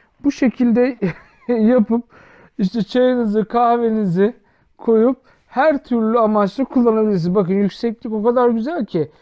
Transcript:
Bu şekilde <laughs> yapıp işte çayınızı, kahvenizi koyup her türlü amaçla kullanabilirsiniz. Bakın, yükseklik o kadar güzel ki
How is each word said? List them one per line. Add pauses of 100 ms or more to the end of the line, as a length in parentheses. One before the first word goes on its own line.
(240)
Bu
şekilde (500)
<laughs>
yapıp (540)
işte
çayınızı,
kahvenizi (440)
koyup (300)
her
türlü
amaçla
kullanabilirsiniz.
Bakın,
yükseklik
o
kadar
güzel
ki (120)